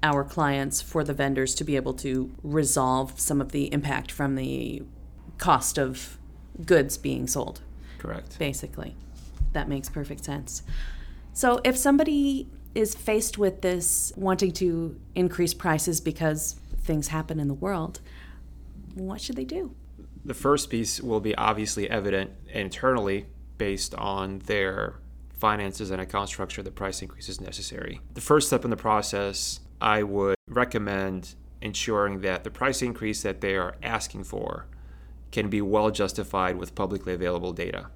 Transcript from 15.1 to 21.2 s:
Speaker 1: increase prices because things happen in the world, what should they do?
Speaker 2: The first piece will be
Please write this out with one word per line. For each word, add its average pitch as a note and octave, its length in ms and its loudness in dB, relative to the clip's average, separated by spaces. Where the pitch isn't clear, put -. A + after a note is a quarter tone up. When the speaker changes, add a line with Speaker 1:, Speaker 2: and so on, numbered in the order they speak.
Speaker 1:
increase F3 400 4
prices D#3+ 480 2
because D#3 540 0
things D3+ 320 2
happen D#3+ 300 -2
in C#3+ 80 0
the C#3+ 60 0
world, F3 460 -2
what F#3+ 260 -6
should - 140 -6
they C4 100 -4
do? D#4 300 -6
Speaker 2:
The C#3 80 -6
first C#3+ 380 4
piece A2+ 280 0
will A2+ 200 2
be G#2 160 2